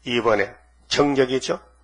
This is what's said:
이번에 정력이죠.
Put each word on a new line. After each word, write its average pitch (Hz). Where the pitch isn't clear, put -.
이번에 113
정력이죠. 135